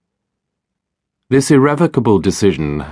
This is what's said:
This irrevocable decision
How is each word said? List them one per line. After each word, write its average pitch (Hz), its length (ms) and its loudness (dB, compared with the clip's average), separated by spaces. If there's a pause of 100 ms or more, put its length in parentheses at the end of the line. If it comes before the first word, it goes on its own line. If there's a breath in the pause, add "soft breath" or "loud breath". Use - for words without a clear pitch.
(1300)
This 135 220 0
irrevocable 139 680 2
decision 78 720 -2